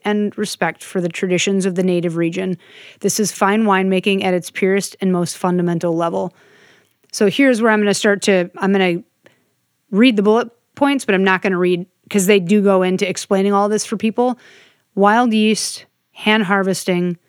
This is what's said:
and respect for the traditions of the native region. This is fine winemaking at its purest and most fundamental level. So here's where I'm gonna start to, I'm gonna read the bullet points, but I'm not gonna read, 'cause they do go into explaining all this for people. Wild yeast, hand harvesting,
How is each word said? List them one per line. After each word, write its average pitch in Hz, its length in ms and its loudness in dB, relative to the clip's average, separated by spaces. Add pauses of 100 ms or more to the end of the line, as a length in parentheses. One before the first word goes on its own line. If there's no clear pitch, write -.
and 208 320 -2
respect 190 460 -6
for - 180 -6
the 175 80 -2
traditions 185 560 -2
of 190 80 -2
the 180 80 -2
native 175 360 -2
region. 175 380 -4 (440)
This 196 200 -2
is 202 120 -2
fine 214 320 0
winemaking 190 600 0
at 185 100 0
its 175 180 -4
purest 190 500 -2
and 185 100 0
most 175 260 -2
fundamental 175 580 -2
level. 175 400 -4 (760)
So 214 160 2
here's 254 340 2
where 226 100 4
I'm 214 80 2
gonna 208 140 2
start 202 300 0
to, 185 340 2
I'm 196 140 0
gonna 190 300 0 (880)
read 214 260 4
the 208 60 2
bullet 220 260 2 (260)
points, 277 280 0
but 196 120 0
I'm 190 80 2
not 190 180 2
gonna 190 160 0
read, 180 280 0 (240)
'cause 196 180 0
they 208 120 6
do 196 220 2
go 190 220 4
into 185 260 -2
explaining 196 440 0
all 202 160 2
this 208 160 -2
for 226 120 -8
people. 240 400 -2 (560)
Wild 214 400 2
yeast, 214 520 -2 (260)
hand 214 320 2
harvesting, 180 760 -2 (120)